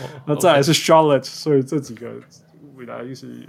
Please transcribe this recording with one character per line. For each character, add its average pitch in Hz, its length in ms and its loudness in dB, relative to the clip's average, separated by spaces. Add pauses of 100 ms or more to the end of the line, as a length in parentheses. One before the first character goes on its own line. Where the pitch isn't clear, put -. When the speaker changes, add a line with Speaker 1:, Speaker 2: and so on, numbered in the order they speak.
Speaker 1:
<laughs> - 180 -20
那 147 100 -2
再 165 180 4
来 143 80 4
是 147 80 2
Speaker 2:
OK。 - 80 2
Speaker 1:
Charlotte， 156 460 4
所 - 320 -2
以 135 60 2
这 147 180 -6
几 120 140 -12
个 113 180 -14 (640)
未 127 100 -20
来 120 160 -12 (120)
是， 120 340 -18